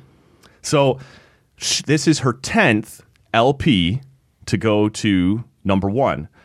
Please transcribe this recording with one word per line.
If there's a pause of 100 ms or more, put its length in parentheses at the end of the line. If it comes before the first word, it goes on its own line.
(640)
So (580)
sh-,
this
is
her
tenth (300)
L
P (460)
to
go
to (200)
number
one (160)